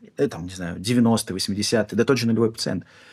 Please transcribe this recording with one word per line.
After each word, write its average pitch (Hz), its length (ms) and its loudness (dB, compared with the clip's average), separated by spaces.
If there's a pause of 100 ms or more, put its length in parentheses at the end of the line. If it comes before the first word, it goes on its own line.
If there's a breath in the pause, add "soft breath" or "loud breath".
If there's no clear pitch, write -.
(180)
э, 139 100 2
там, 87 180 -8
не 90 80 -12
знаю, 87 260 -8
девяностые, 113 560 2
восьмидесятые, 104 640 -2
да 110 80 4
тот 135 140 4
же 117 80 -2
"Нулевой 113 240 2
пациент". - 320 -6 (300 loud breath)